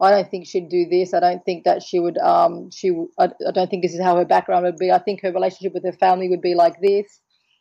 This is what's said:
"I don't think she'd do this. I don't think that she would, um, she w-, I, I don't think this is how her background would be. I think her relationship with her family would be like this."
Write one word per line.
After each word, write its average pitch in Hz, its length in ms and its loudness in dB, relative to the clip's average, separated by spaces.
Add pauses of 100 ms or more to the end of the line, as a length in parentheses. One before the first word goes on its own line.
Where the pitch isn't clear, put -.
"I 190 100 6
don't 196 200 2
think 180 160 -10
she'd 175 240 -6
do 175 180 0
this. 180 240 0
I 180 80 0
don't 180 240 0
think 175 200 -6
that 175 180 2
she - 180 -2
would, 170 160 -2
um, 175 540 0
she - 180 -6
w-, 165 300 -2
I, 185 80 4 (200)
I - 60 -2
don't 185 180 0
think 185 120 -4
this 170 120 -2
is 170 60 -6
how 180 160 2
her 180 80 4
background 180 400 0
would 170 140 -2
be. 185 120 0
I 185 80 4
think 196 220 -6
her 190 120 -4
relationship 185 420 -4
with 175 100 -6
her 180 80 -4
family 185 380 0
would 180 100 -2
be 175 140 -2
like 170 260 2
this." 202 400 -2 (400)